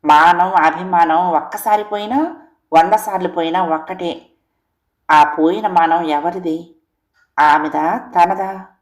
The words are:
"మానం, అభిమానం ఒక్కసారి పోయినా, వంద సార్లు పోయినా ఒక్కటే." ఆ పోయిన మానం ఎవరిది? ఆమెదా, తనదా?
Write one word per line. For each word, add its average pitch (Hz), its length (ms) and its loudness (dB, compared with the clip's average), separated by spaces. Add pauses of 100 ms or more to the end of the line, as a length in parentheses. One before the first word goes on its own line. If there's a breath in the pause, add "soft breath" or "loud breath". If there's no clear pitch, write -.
"మానం, 175 500 4
అభిమానం 170 760 2
ఒక్కసారి 208 520 -2
పోయినా, 214 520 -4 (380)
వంద 170 200 4
సార్లు 190 340 -4
పోయినా 170 380 -2
ఒక్కటే." 165 560 -6 (880)
ఆ 151 120 6
పోయిన 165 440 0
మానం 165 420 0
ఎవరిది? 170 640 -6 (640)
ఆమెదా, 151 580 0
తనదా? 190 680 -2 (160)